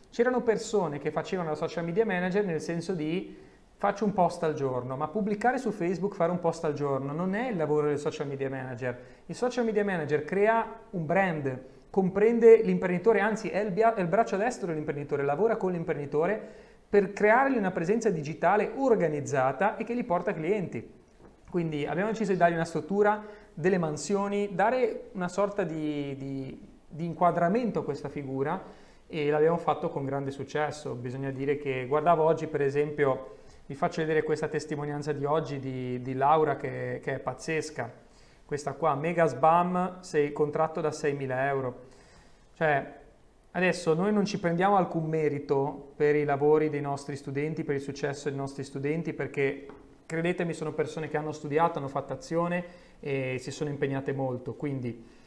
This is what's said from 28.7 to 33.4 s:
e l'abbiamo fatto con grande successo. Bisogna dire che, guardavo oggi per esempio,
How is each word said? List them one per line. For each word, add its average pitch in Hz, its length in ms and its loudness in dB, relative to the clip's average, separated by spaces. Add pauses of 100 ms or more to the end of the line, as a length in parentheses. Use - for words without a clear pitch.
e 147 220 -2
l'abbiamo 151 280 4
fatto 160 320 -2
con 143 160 -6
grande 135 260 -4
successo. 139 640 -6
Bisogna 127 380 -6
dire 139 260 -2
che, 131 280 -4
guardavo 151 380 4
oggi 156 240 2
per 147 140 -2
esempio, 143 760 0 (280)